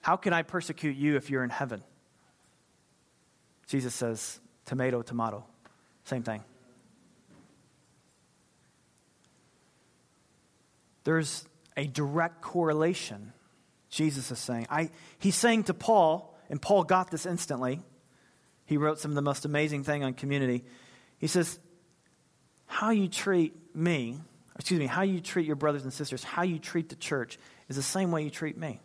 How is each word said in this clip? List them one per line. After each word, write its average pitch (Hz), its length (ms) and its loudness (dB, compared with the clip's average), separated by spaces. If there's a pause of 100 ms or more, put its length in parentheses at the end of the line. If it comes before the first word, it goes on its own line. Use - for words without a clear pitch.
How 170 160 2
can 185 160 0
I 165 80 2
persecute 156 560 -4
you 143 200 2
if 131 120 -2
you're 131 160 0
in 123 60 -2
heaven?" 120 320 -6 (1800)
Jesus 127 280 -2
says, 117 460 -4 (240)
"Tomato, 127 380 0
tomato. 113 420 -4 (600)
Same 127 180 -4
thing." 110 200 -6 (4000)
There's 156 400 0 (320)
a 143 100 -2
direct 151 560 -2
correlation, 156 920 0 (560)
Jesus 143 420 0
is 120 80 -6
saying. 117 300 -4
I, 156 220 0 (280)
he's 196 160 4
saying 226 300 4
to 185 100 0
Paul, 180 600 4 (140)
and 147 100 -4
Paul 196 240 4
got 185 260 4
this 160 140 -6
instantly. 147 560 -2 (840)
He 151 100 2
wrote 151 240 2
some 151 100 -4
of 147 40 -2
the 143 80 0
most 143 240 0
amazing 147 360 0
thing 143 220 0
on 131 80 -2
community. 131 500 0 (560)
He 156 80 -4
says, 170 320 0 (1080)
"How - 240 0
you 202 180 4
treat 175 460 2 (200)
me, 156 460 0 (340)
excuse - 240 0
me, 143 80 2
how 147 160 0
you 190 180 2
treat 170 260 -2
your 151 100 0
brothers 143 280 2
and 131 80 -6
sisters, 131 300 -6
how - 200 -2
you 175 160 0
treat 160 320 -4
the - 60 -16
church - 420 -4 (300)
is 131 80 -6
the 139 60 -2
same 185 300 0
way 160 100 0
you 151 80 -4
treat 156 280 -6
me. 160 260 -8